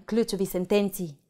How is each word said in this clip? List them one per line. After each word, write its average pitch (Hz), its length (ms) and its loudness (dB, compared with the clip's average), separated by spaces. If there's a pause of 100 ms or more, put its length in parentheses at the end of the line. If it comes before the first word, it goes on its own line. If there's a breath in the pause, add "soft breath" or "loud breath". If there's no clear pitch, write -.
ключови 214 400 0
сентенции. 185 720 0 (140)